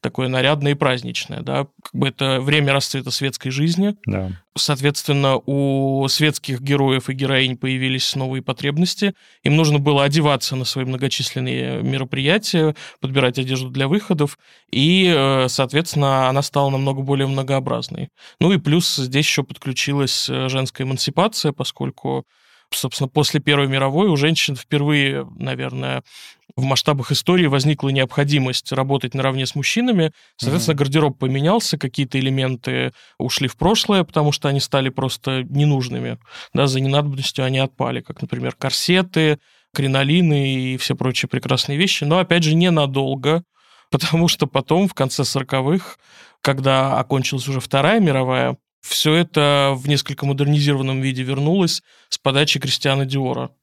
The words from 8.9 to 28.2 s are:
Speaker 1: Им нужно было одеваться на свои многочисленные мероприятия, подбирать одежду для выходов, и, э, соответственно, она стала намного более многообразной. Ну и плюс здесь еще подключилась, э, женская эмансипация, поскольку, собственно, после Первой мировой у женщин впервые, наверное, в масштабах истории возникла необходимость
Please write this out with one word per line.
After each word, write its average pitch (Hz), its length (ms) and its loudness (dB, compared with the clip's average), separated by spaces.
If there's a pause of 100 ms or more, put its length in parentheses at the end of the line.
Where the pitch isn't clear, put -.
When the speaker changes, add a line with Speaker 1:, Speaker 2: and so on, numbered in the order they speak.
Speaker 1:
Им 143 120 4
нужно 151 240 4
было 143 240 4
одеваться 139 540 2
на 127 80 -4
свои 135 180 -4
многочисленные 127 1000 -4
мероприятия, 139 920 0 (240)
подбирать 135 400 0
одежду 131 300 -4
для 135 180 -2
выходов, 156 500 0 (340)
и, 180 440 4
э, 135 320 2
соответственно, 139 800 0
она 135 140 2
стала 143 280 0
намного 135 320 -2
более 135 260 0
многообразной. 135 840 -4 (320)
Ну 175 100 4
и 196 60 4
плюс 156 400 0
здесь 135 280 0
еще - 200 0
подключилась, - 840 -4
э, 131 200 -4
женская 135 340 -4
эмансипация, 143 720 -2
поскольку, 135 720 -6 (480)
собственно, 135 360 -4
после 147 320 2
Первой 143 260 2
мировой 135 400 2
у 165 80 4
женщин 147 400 0
впервые, 139 720 0 (100)
наверное, 131 680 -6 (520)
в 127 80 -2
масштабах 135 480 0
истории 175 360 2
возникла 139 420 2
необходимость 135 840 0